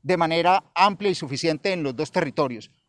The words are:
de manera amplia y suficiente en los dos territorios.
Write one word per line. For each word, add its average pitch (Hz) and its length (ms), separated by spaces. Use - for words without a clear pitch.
de 180 140
manera 170 480
amplia 196 360
y 180 40
suficiente 151 580
en 175 100
los 139 120
dos 147 160
territorios. 139 600